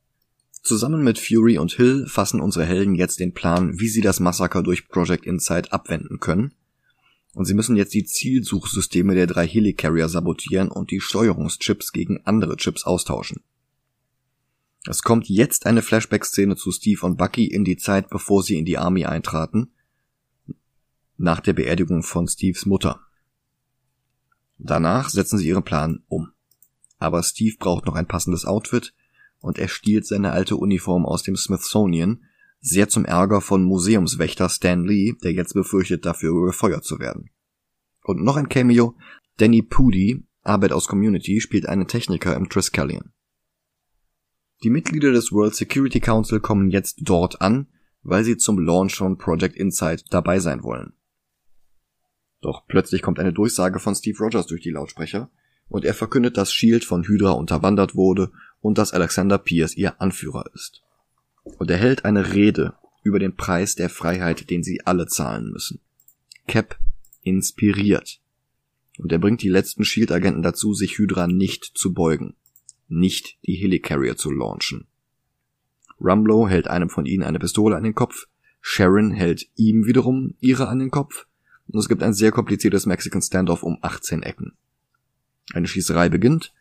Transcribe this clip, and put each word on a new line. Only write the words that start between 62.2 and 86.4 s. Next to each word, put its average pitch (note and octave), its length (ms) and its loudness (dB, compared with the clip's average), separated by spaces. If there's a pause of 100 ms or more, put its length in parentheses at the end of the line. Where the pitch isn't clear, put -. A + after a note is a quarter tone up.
Rede G2+ 400 4 (280)
über G2+ 160 2
den F#2+ 160 -2
Preis F#2 400 -2
der F2 140 -4
Freiheit, E2+ 640 -4
den F2 120 -2
sie F2+ 240 -6
alle F2 200 0
zahlen A1 440 -6
müssen. - 300 -10 (640)
Cap - 320 -2 (440)
inspiriert. G2+ 1000 0 (800)
Und E2 120 -6
er E2 80 2
bringt G#2 240 2
die G2+ 60 0
letzten F#2+ 360 0
shield-Agenten F#2 580 0
dazu, F#2 320 0
sich - 240 -4
Hydra F#2 280 2
nicht F#2 380 0
zu - 280 -4
beugen, E2 420 0 (540)
nicht - 560 -2
die F2+ 100 -2
Helicarrier E2 600 -2
zu D2+ 140 -6
launchen. A#1+ 560 -6 (1120)
Rumlow G#2+ 480 4
hält F#2 200 2
einem F2 220 -2
von D2 160 -4
ihnen F#2 160 0
eine D#2+ 160 -2
Pistole G#2 380 2
an - 80 -4
den A2 100 -2
Kopf, - 320 -4 (340)
Sharon G2+ 520 4
hält F2 440 0
ihm A2 300 4
wiederum B2+ 540 2
ihre B2+ 280 2
an B2 100 -2
den C3 120 -4
Kopf - 360 -6 (400)
und - 120 -4
es G#2 100 -2
gibt A2 140 2
ein G#2 100 2
sehr G#2+ 180 4
kompliziertes G2+ 560 0
Mexican F2+ 360 -2
Standoff F2+ 400 0
um E2+ 180 -4
achtzehn - 420 -8
Ecken. - 300 -12 (1040)
Eine F2 120 -2
Schießerei E2+ 420 0
beginnt A2 520 2